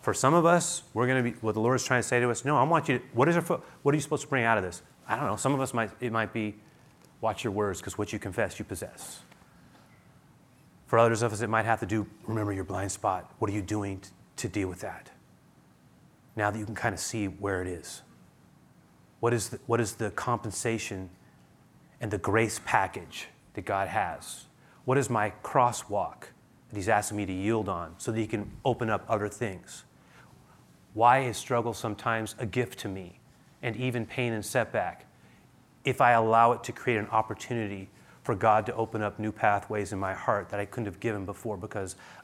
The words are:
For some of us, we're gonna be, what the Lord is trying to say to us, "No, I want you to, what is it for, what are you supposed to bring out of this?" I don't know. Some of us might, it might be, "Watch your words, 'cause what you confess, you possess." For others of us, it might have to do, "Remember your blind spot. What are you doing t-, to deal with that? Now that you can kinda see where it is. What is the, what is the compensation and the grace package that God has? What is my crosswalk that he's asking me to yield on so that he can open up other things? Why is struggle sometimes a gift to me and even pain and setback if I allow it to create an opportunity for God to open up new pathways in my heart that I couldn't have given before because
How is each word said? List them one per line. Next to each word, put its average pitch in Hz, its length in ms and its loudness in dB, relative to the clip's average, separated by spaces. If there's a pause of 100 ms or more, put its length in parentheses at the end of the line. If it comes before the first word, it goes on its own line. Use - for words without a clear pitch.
For 107 140 0
some 131 180 4
of 170 140 6
us, 170 380 2 (100)
we're 120 140 2
gonna 127 160 2
be, 120 160 0
what 107 140 0
the 107 60 0
Lord 120 140 4
is 123 100 0
trying 123 180 2
to - 40 -4
say 123 140 2
to 123 100 4
us, 113 140 -4
"No, 143 120 2
I 123 60 6
want 156 260 2
you 123 120 2
to, - 40 -16 (100)
what 127 140 6
is 170 60 4
it 170 60 4
for, 170 220 -2 (200)
what 139 100 4
are 151 40 4
you 151 40 2
supposed 147 220 -4
to - 60 -14
bring 127 160 2
out 113 120 6
of 101 60 2
this?" 90 200 -6 (260)
I 107 80 0
don't 139 100 -2
know. 101 80 0
Some 135 180 0
of 135 80 2
us 131 140 -2
might, 113 240 0
it 120 140 -4
might 110 200 0
be, 107 220 -2 (640)
"Watch 110 220 -2
your 110 100 -2
words, 101 300 0
'cause - 160 -10
what 104 140 -4
you 104 80 -6
confess, 98 400 -4
you 104 40 -6
possess." - 600 -12 (1600)
For 117 140 6
others 117 220 6
of 117 100 2
us, 101 80 -4
it 110 100 -2
might 110 140 2
have 110 160 2
to 110 60 -4
do, 104 200 0 (220)
"Remember 107 240 -2
your 95 100 -4
blind 95 300 -4
spot. 92 360 -2 (120)
What 104 100 0
are 101 40 -4
you 104 80 -2
doing 98 360 -4
t-, - 120 -18 (260)
to - 120 -6
deal 95 200 -2
with 90 140 -8
that? - 280 -12 (1300)
Now 104 160 2
that 110 80 -4
you 104 40 -6
can 104 120 -8
kinda 107 200 -2
see 107 300 -4
where 95 340 -2
it 90 60 -4
is. 90 360 -10 (1160)
What 117 140 4
is 110 160 -2
the, 107 160 -10
what 117 160 2
is 107 140 -2
the 104 140 -2
compensation 110 1000 -4 (880)
and 107 100 -4
the 104 60 -2
grace 104 480 2
package 92 640 -2 (240)
that 98 140 -10
God 98 220 -2
has? 90 580 -6 (400)
What 131 100 4
is 123 140 0
my 107 240 0 (100)
crosswalk 107 840 0 (420)
that 104 60 -10
he's 98 120 -4
asking 104 300 2
me 104 80 -2
to 92 80 -4
yield 107 340 0
on 85 300 -6
so - 140 -6
that 113 60 -2
he 110 80 0
can 104 240 -4 (140)
open 123 240 0
up 104 220 0
other 107 180 0
things? 98 560 -8 (1120)
Why 120 240 8
is 127 180 0
struggle 117 380 0
sometimes 110 640 -4
a - 80 -6
gift 113 320 -2
to - 100 -6
me 95 320 -10 (400)
and 113 160 -4
even 120 300 -2
pain 120 260 -2
and 110 100 -2
setback 104 600 -2 (800)
if 131 160 0
I 123 120 8
allow 117 400 8
it 113 120 -2
to 120 80 -8
create - 240 0
an 107 120 -2
opportunity 107 840 -2 (320)
for 120 120 -2
God 107 300 4
to 101 100 -4
open 113 280 -2
up 104 160 -4
new 107 140 -4
pathways 104 600 0
in 98 60 -4
my 95 160 -2
heart 101 340 -2
that 104 120 -4
I 101 40 -2
couldn't 107 220 -6
have 98 120 -8
given 104 280 -4
before 101 320 -8
because 95 360 -8 (300)